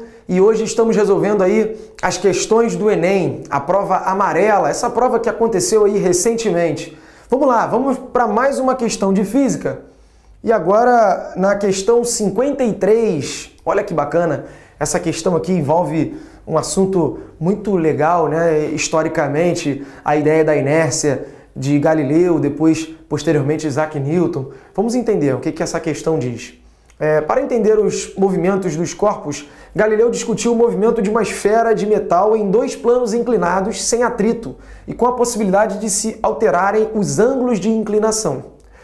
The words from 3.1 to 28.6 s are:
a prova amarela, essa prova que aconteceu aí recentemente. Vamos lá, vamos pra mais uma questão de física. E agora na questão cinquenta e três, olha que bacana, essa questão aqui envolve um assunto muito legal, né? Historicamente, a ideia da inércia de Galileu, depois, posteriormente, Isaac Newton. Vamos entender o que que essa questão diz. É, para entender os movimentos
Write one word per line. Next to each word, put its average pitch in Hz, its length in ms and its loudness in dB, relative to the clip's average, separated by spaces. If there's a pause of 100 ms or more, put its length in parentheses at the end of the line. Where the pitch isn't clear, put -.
a - 80 -2
prova 185 380 0
amarela, 185 760 2
essa - 180 -4
prova 233 300 0
que 226 100 -2
aconteceu 214 560 2
aí 208 140 2
recentemente. 175 960 0 (320)
Vamos 269 200 2
lá, 220 180 2
vamos 254 320 -2
pra 240 300 -2
mais 240 320 0
uma 262 160 0
questão 208 360 -2
de 196 120 2
física. 196 560 -2 (640)
E - 80 0
agora 214 840 2
na 196 220 0
questão 208 480 0
cinquenta 233 580 -2
e 226 100 0
três, 190 760 0 (140)
olha 190 180 0
que 202 100 -8
bacana, 156 520 -2 (340)
essa 160 220 -2
questão 170 340 -2
aqui 160 160 -2
envolve 156 680 0 (300)
um 156 100 -4
assunto 180 640 0 (220)
muito 196 340 -2
legal, 160 540 2
né? 156 380 0
Historicamente, 156 1160 -2 (200)
a 151 100 0
ideia 151 300 2
da 156 100 2
inércia 147 800 0 (240)
de 139 200 2
Galileu, 160 600 2
depois, 156 460 0 (240)
posteriormente, 151 580 0
Isaac 151 320 -2
Newton. 143 520 -2 (240)
Vamos 220 200 -2
entender 180 400 0
o 123 60 -4
que 160 100 -4
que 156 120 -8
essa 165 180 -4
questão 160 380 -2
diz. 123 340 -8 (480)
É, 151 220 2
para 214 180 0
entender 220 380 2
os 196 360 -2
movimentos 185 640 0